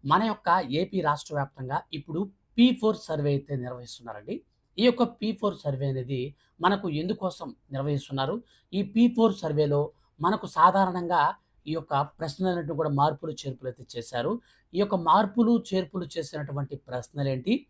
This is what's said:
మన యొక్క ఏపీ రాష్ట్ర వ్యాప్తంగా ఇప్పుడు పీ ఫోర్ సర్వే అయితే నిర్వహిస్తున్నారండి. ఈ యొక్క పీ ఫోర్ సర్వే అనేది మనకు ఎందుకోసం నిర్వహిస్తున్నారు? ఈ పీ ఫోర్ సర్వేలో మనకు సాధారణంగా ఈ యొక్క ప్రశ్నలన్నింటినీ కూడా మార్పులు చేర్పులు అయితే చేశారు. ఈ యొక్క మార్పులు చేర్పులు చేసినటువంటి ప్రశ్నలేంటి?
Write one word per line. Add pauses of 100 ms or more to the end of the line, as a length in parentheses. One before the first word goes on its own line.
(120)
మన
యొక్క (300)
ఏపీ
రాష్ట్ర
వ్యాప్తంగా (200)
ఇప్పుడు (380)
పీ (140)
ఫోర్ (100)
సర్వే
అయితే (100)
నిర్వహిస్తున్నారండి. (460)
ఈ
యొక్క (160)
పీ (120)
ఫోర్
సర్వే
అనేది (460)
మనకు (120)
ఎందుకోసం (280)
నిర్వహిస్తున్నారు? (380)
ఈ (140)
పీ (100)
ఫోర్
సర్వేలో (440)
మనకు (120)
సాధారణంగా (480)
ఈ
యొక్క (180)
ప్రశ్నలన్నింటినీ
కూడా
మార్పులు
చేర్పులు
అయితే (100)
చేశారు. (420)
ఈ
యొక్క (140)
మార్పులు (160)
చేర్పులు (100)
చేసినటువంటి (140)
ప్రశ్నలేంటి? (140)